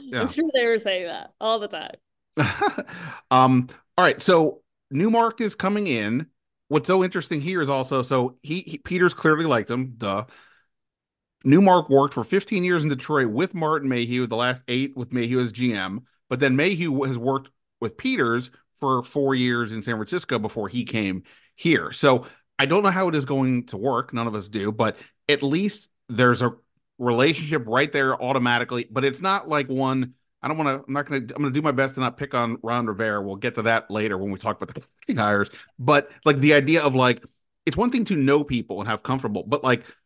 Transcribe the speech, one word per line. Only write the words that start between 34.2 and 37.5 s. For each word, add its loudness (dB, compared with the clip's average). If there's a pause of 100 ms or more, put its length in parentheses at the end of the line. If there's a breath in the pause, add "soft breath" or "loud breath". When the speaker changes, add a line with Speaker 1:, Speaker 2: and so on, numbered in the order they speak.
Speaker 1:
we -6
talk -6
about -12
the -14
coaching -8
hires, 2 (260 loud breath)
but, 2 (140 loud breath)
like, 6
the 6
idea 4
of, 2
like, 4 (420)